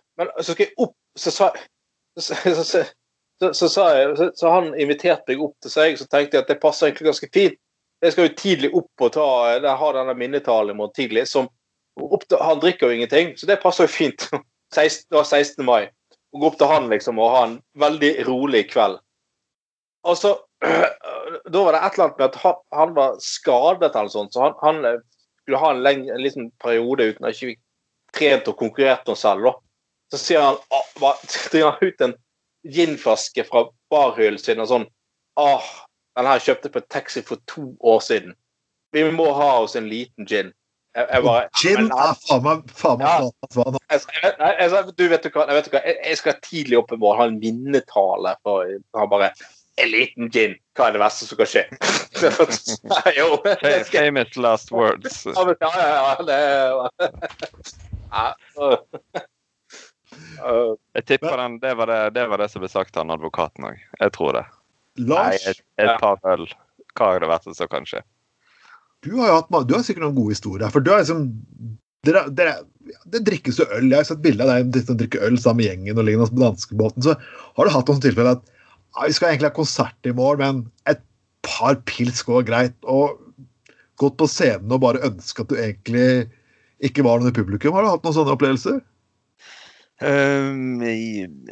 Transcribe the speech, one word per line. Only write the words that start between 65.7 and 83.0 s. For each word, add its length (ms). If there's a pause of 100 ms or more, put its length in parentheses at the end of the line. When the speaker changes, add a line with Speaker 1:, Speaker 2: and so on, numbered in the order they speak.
Speaker 3:
et 160
Speaker 1:
Ja. 80
Speaker 3:
par 260
øl. 200 (500)
Hva 180
er 80
det 80
verste 240
som 160
kan 160
skje? 140 (1040)
Speaker 2:
Du 100
har 140
jo 80
hatt 160
ma-, 100
du 140
har 80
sikkert 180
noen 140
gode 180
historier, 380
for 100
du 80
har 80
liksom, 220 (800)
dere, 220 (100)
dere, 220 (500)
det 160
drikkes 380
jo 60 (100)
øl. 100
Jeg 80
har 140
sett 160
bilder 260
av 220
deg 160
som 100
drikker 240
øl 160
sammen 220
med 80
gjengen 320
og 80
lignende 240
på 100
danskebåten, 600
så 80 (420)
har 140
du 20
hatt 160
noen 160
tilfeller 320
at, 80 (540)
«Ja, 80
vi 100
skal 140
egentlig 180
ha 80
konsert 540
i 80
morgen, 240
men 180 (320)
et 80 (480)
par 300 (100)
pils 400
går 220
greit», 340
og 380 (800)